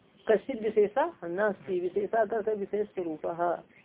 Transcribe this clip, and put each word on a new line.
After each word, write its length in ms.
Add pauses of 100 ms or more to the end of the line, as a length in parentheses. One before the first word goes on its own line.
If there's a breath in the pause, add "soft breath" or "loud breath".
(260)
कश्चित 360
विशेषा 500 (120)
नास्ति, 560
विशेषा 440
का 120
अर्थ 120
है 80
विशेष 320
स्वरूप। 760 (220)